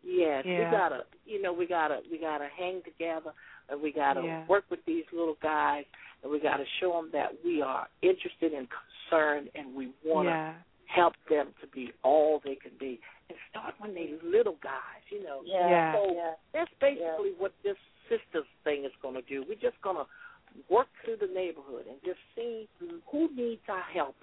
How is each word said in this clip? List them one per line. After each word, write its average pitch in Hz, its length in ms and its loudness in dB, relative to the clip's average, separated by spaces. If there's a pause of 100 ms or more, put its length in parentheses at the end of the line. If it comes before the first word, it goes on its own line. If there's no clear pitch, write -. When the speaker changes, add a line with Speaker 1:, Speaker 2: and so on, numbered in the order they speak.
Speaker 1:
yes, 160 420 2
Speaker 2:
Yeah. 175 200 2
Speaker 1:
we 170 120 2
gotta, 160 260 2 (220)
you 214 160 -6
know, 180 120 -2
we 175 120 0
gotta, 156 340 0 (120)
we 165 60 -8
gotta 151 400 -4
hang 180 260 -6
together, 160 480 -6 (380)
and 143 120 -6
we 151 120 -2
gotta 139 280 2
Speaker 2:
Yeah. 160 260 -4
Speaker 1:
work 196 220 4
with - 160 -6
these 165 280 -2
little 165 280 -2
guys, 147 440 2 (380)
and 143 80 -6
we 147 100 0
gotta 139 240 2 (160)
show 175 160 2
'em 165 160 -4
that 143 180 0 (140)
we 165 160 2
are 131 260 -2 (140)
interested 175 520 2
and 131 160 -8
concerned, - 840 0
and 135 180 -12
we 131 200 -8 (100)
wanna 160 280 4
Speaker 2:
Yeah. 160 220 -2 (340)
Speaker 1:
help 175 260 4 (160)
them 147 320 2
to 139 60 -18
be 123 260 -10 (100)
all 151 400 6
they 135 140 -8
can - 200 -20
be, 131 220 -8 (300)
and 175 80 -14 (120)
start - 300 -10
when 208 140 -10
they 165 160 -8 (120)
little 185 400 2
guys, - 480 -10
you 202 140 -8
know. 143 220 -8
Speaker 3:
Yeah. 180 240 4
Speaker 2:
Yeah. 165 240 6
Speaker 1:
So 202 200 2
Speaker 3:
Yeah. 170 220 -4 (160)
Speaker 1:
that's 330 300 -2
basically 320 480 2
Speaker 3:
Yeah. 370 80 -6
Speaker 1:
what 370 160 -4 (100)
this 403 140 -2 (320)
sisters 180 360 -4 (200)
thing 147 180 -2
is 135 80 -6 (100)
gonna 131 200 -8
do. 135 220 -8
We're 185 120 -6
just 233 260 -2
gonna 180 240 -2 (600)
work 240 200 6 (160)
through 233 120 -4
the 202 120 -2
neighborhood 160 600 -6
and 131 160 -18
just 180 160 -4 (160)
see 233 320 -8 (140)
Speaker 3:
Mm-hmm. 339 160 -10 (100)
Speaker 1:
who 311 260 2
needs 240 360 -4
our 185 120 -4
help. 156 420 -4